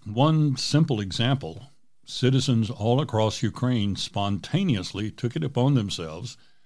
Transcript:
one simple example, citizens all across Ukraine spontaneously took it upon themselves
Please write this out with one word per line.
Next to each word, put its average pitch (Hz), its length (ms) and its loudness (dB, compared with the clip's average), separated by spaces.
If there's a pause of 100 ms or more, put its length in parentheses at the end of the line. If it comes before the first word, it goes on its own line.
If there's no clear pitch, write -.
one 143 500 2
simple 147 440 2
example, 104 680 -2 (340)
citizens 123 640 2
all 120 300 2
across 110 420 0
Ukraine 107 520 0
spontaneously 104 1160 -2
took 123 260 -6
it 160 80 -4
upon 135 300 2
themselves 92 640 -4 (280)